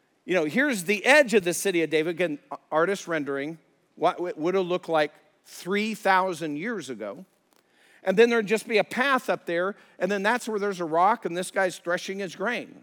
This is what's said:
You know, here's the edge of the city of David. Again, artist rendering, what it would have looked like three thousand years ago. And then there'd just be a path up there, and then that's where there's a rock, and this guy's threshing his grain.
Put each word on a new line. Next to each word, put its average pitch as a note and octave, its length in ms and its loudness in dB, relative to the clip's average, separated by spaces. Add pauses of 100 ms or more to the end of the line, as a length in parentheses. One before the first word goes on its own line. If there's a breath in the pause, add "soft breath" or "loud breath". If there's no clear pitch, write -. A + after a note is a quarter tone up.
(240)
You F3 120 -2
know, E3 100 2
here's G3+ 400 0
the G3+ 180 0
edge C4 300 6
of G3+ 100 6
the F3 100 0
city E3+ 300 0
of D#3 60 -2
David. D#3 220 2
Again, D#3+ 280 -2 (320)
artist F3 380 0
rendering, C#3+ 480 -4 (380)
what E3 260 0
it F3 160 -6
would E3+ 180 0
have F#3+ 120 2
looked F3 200 -4
like D#3 240 2 (320)
three G#3 520 -4
thousand F3+ 600 0
years F3 340 -8
ago. G#2+ 360 -10 (800 soft breath)
And F#3+ 120 2
then A#3 120 8
there'd A#3 180 0
just G#3 200 -2
be A3 120 2
a F#3 40 2
path B3+ 460 0
up F3 160 -2
there, F3+ 320 -2 (200 soft breath)
and F#3 140 -2
then G3 120 -2
that's A#3 260 0
where G#3+ 100 -2
there's F#3+ 220 -4
a F3 40 -2
rock, F3 380 2
and E3+ 140 -4
this F#3 140 -6
guy's F#3+ 260 0
threshing F3+ 420 -6
his F3+ 160 -8
grain. G3 480 -6